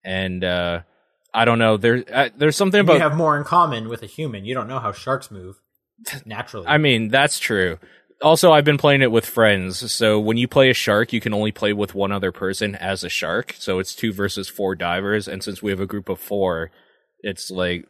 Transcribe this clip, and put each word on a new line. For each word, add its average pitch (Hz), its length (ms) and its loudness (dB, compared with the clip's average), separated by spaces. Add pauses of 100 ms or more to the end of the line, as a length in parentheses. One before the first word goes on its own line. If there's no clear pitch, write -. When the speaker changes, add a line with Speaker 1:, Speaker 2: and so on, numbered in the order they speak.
Speaker 1:
And, 92 380 -6
uh, 87 380 -2 (540)
I 113 100 4
don't 117 140 4
know. 110 180 4
There, 117 260 2 (100)
uh, 127 240 2
there's 147 200 2
something 196 220 2
Speaker 2:
You 202 140 4
Speaker 1:
about 147 80 6
Speaker 2:
have 151 160 2
more 156 200 2
in 143 80 -4
common 143 440 2
with 117 140 -10
a 110 40 -14
human. 110 400 -10
You 127 80 -4
don't 117 140 -6
know 131 120 -8
how 107 120 -6
sharks - 380 -6
move 95 260 -16 (680)
naturally. 110 420 -12
Speaker 1:
I 147 120 4
mean, 120 300 2
that's 135 300 2
true. 92 400 -2 (420)
Also, 165 300 6
I've 151 140 8
been 147 140 4
playing 143 240 4
it 123 100 2
with 113 140 4
friends, 101 640 2
so 107 260 2
when 110 200 0
you 123 100 0
play 135 220 4
a 120 40 2
shark, 110 380 0
you 117 80 -2
can 110 120 -4
only 107 200 -2
play 104 200 -2
with 104 220 -4
one 98 160 -2
other 95 220 -4
person 98 420 -4
as 98 300 -6
a 85 40 -8
shark, 87 500 -4
so 92 200 -4
it's - 160 -6
two 110 180 -4
versus 98 360 -4
four 95 260 -4
divers, 95 540 -4
and 95 160 -10
since 98 180 -10
we 104 80 -2
have 95 80 -2
a 98 80 -4
group 98 220 -8
of 92 100 -6
four, 90 540 -4 (480)
it's - 280 -10
like, 90 420 -4